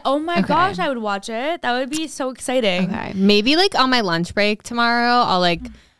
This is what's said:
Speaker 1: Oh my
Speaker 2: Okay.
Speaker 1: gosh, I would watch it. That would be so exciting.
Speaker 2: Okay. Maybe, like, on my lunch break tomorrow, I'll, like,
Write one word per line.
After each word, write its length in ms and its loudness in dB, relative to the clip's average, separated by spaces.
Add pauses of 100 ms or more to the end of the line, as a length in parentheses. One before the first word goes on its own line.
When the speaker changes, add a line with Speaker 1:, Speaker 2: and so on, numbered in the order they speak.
Speaker 1:
Oh 160 0
my 180 -4
Speaker 2:
Okay. 100 0
Speaker 1:
gosh, 300 0
I 100 -2
would 100 -2
watch 300 -6
it. 340 -6
That 100 -2
would 180 -4
be 160 -6
so 240 -6
exciting. 540 0
Speaker 2:
Okay. 320 -6
Maybe, 400 4
like, 200 2
on 140 2
my 120 2
lunch 300 0
break 300 0
tomorrow, 640 2
I'll, 160 2
like, 220 0 (380)